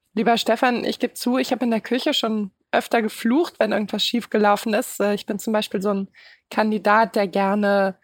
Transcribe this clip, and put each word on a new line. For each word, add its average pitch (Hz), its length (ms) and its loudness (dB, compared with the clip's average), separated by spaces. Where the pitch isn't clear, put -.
Lieber 220 240 2
Stefan, 233 460 0
ich - 120 -4
geb - 200 -6
zu, 247 200 -2
ich 262 140 -2
hab 240 100 -2
in 240 80 -2
der 226 120 0
Küche 262 340 -2
schon 214 340 -2
öfter 233 320 0
geflucht, 240 560 0
wenn 220 140 0
irgendwas 208 300 -2
schiefgelaufen 208 680 0
ist. - 260 -2
Äh, 202 140 0
ich 202 140 -6
bin 208 100 -4
zum 220 160 -4
Beispiel 214 300 -2
so 208 100 0
ein 196 140 -4
Kandidat, 214 680 2
der 202 120 2
gerne 196 680 2